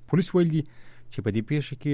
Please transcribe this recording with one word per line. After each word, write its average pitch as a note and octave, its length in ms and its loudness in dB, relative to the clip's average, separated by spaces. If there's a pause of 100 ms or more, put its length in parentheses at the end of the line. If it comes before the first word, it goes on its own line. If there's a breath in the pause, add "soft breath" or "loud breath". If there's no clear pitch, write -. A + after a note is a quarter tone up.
پولیس F3 260 2
ویل E3+ 220 4
دي D3+ 80 0
چې - 560 -14
په G#2+ 80 0
دې G#2+ 200 2
پیښه D3 320 -2
کې D3 120 0